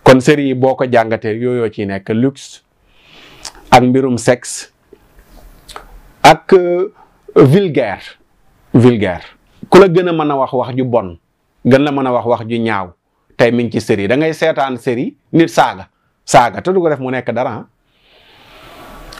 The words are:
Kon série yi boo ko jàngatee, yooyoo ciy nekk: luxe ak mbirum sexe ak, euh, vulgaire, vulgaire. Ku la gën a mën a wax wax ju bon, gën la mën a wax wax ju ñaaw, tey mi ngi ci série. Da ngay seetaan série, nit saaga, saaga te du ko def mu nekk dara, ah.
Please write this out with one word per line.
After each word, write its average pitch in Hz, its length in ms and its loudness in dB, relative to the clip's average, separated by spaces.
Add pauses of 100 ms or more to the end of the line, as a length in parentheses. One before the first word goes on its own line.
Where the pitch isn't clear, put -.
Kon 131 160 6
série 143 280 0
yi 131 80 -2
boo 131 200 2
ko 135 140 -2
jàngatee, 110 480 0
yooyoo 120 320 -2
ciy 104 160 -8
nekk: 98 240 -8
luxe 123 520 -4 (1080)
ak 123 140 4
mbirum 127 340 0
sexe - 540 -4 (1500)
ak, 160 300 2
euh, 180 360 0 (460)
vulgaire, 143 840 0 (560)
vulgaire. 104 500 2 (460)
Ku - 100 6
la 196 80 8
gën 180 200 2
a 175 60 0
mën 151 180 -2
a 143 40 -2
wax 135 180 -2
wax 123 220 -6
ju 127 100 -2
bon, 101 320 -4 (480)
gën 131 180 4
la 151 80 -2
mën 135 160 -4
a 127 40 -2
wax 120 140 -2
wax 117 240 -2
ju 117 100 -4
ñaaw, 101 340 -4 (440)
tey 120 140 4
mi 120 120 0
ngi 110 80 -4
ci 113 100 -4
série. 101 260 -2
Da 120 80 0
ngay 156 180 -2
seetaan 143 440 -2
série, 131 380 -6 (180)
nit 160 160 4
saaga, 107 380 -2 (380)
saaga 117 360 2
te 180 100 -4
du 190 80 0
ko 165 100 2
def 139 100 -2
mu 127 120 -8
nekk 123 200 -6
dara, 120 180 -4
ah. 110 160 -12 (1500)